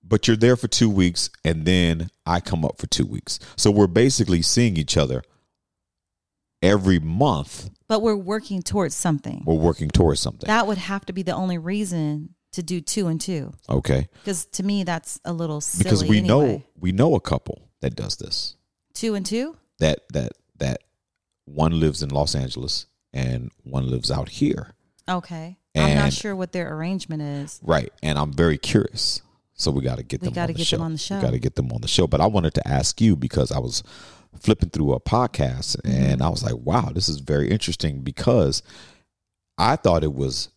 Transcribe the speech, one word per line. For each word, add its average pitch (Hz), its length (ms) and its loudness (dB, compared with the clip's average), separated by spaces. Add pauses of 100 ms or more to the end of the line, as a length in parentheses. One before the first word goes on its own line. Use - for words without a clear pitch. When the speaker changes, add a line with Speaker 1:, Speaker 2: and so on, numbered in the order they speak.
Speaker 1:
But 101 240 0
you're 117 120 4
there 120 180 6
for 117 120 -4
two 117 200 4
weeks, 92 400 2 (160)
and 80 220 0
then 87 420 2 (160)
I 87 160 0
come 82 240 -2
up - 140 -4
for - 80 -8
two - 200 0
weeks. - 320 -10 (180)
So - 140 4
we're 101 160 6
basically 98 540 4
seeing 107 380 2
each 73 180 0
other 64 260 0 (1400)
every 95 360 6
month. 80 720 -2 (180)
Speaker 2:
But 220 140 2
we're 214 140 2
working 196 460 -6
towards 190 320 -2
something. - 520 -2
Speaker 1:
We're 80 80 4
working 78 360 2
towards 76 300 4
something. - 280 -6
Speaker 2:
That 214 180 2
would 202 120 -2
have 196 280 -6
to 190 60 -10
be 185 100 -6
the 165 120 -4
only 185 240 -2
reason 165 760 -4 (180)
to 180 100 -6
do 175 180 -4
two 185 260 -4
and 160 140 -2
two. 170 320 -6 (160)
Speaker 1:
Okay. 67 400 0 (160)
Speaker 2:
'Cause 190 220 -4
to - 180 -8
me, 202 180 0
that's 170 420 -6
a 175 80 -4
little 156 280 -4
silly - 240 -2
Speaker 1:
Because - 200 2
we 107 140 4
Speaker 2:
anyway. 95 100 2 (280)
Speaker 1:
know, - 60 -12 (160)
we 90 120 0
know 127 240 4
a 104 60 2
couple - 480 -4 (120)
that 64 140 -2
does - 220 -6
this. - 400 -8 (380)
Speaker 2:
Two 220 200 -4
and 196 120 -4
two? 262 300 -4 (220)
Speaker 1:
That, - 220 2 (140)
that, 64 180 -4 (260)
that 67 240 -4 (640)
one 78 340 0
lives 78 240 0
in 73 60 -6
Los 71 260 -2
Angeles - 520 -6 (260)
and 64 400 -6 (100)
one 65 260 -4
lives 64 220 -2
out - 200 -4
here. - 420 -4 (360)
Speaker 2:
Okay. 175 500 -8 (180)
I'm 151 180 4
not - 120 4
Speaker 1:
And - 80 0
Speaker 2:
sure 208 200 -6
what 185 180 -8
their 170 220 -6
arrangement 160 480 -6
is. 143 400 -8
Speaker 1:
Right. 80 300 2 (100)
And 73 160 0
I'm 73 140 -2
very 78 260 4
curious. - 640 0 (320)
So - 180 -2
we 67 120 0
gotta 64 200 -4
get - 200 -8
Speaker 2:
We 180 60 -4
Speaker 1:
them 60 60 -6
Speaker 2:
gotta 175 80 -4 (100)
Speaker 1:
on - 20 -6
the 160 40 -8
Speaker 2:
get 165 80 -4
Speaker 1:
show. 165 120 0
Speaker 2:
them 165 80 -4
on 160 60 -6
the 156 60 -8
show. - 180 -6
Speaker 1:
We 196 60 -2
gotta 62 160 0
get - 160 -4
them 64 160 -4
on 57 120 -6
the - 60 -6
show. 87 180 4
But 71 140 2
I 87 60 4
wanted 92 280 2
to - 120 -2
ask 67 340 0
you 110 140 6
because 64 380 0
I - 60 -2
was 62 240 -4 (580)
flipping 107 300 2
through 71 220 0
a 64 80 0
podcast, 71 840 -2
Speaker 2:
Mm-hmm. - 80 -2
Speaker 1:
and 65 320 2
I 76 60 2
was - 140 -4
like, 58 140 2
"Wow, 92 380 0
this 92 140 0
is 73 120 -2
very 71 300 0
interesting," 80 520 -2
because 82 600 2 (960)
I 120 180 2
thought 82 280 2
it 73 100 -2
was 65 420 -4